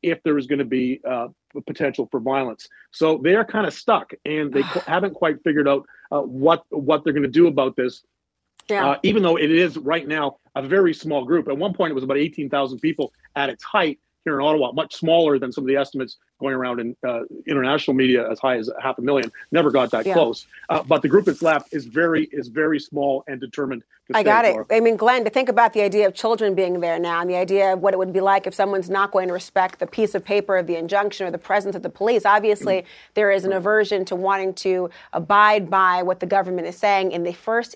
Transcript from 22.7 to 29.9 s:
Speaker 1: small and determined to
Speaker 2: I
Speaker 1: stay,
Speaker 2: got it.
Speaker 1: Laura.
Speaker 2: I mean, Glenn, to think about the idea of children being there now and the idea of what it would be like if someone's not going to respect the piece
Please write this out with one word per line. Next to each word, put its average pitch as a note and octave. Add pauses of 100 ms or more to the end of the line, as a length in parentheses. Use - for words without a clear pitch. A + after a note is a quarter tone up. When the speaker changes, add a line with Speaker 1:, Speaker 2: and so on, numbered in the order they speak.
Speaker 1:
small C#3
and C3+
determined C3 (240)
to G#3+
Speaker 2:
I G#3+
Speaker 1:
stay, -
Speaker 2:
got A3
it. G#3+
Speaker 1:
Laura. A3
Speaker 2:
I A3+
mean, A3+
Glenn, A#3
to B3
think C4
about A3+
the G#3+
idea G3+
of F#3+
children A3
being F3+
there E3+
now E3+
and F3
the F3+
idea F#3+
of F#3
what G3
it F#3
would F#3
be F#3
like G3
if F#3
someone's G3
not G3
going F#3
to F3
respect F#3
the E3+
piece G#3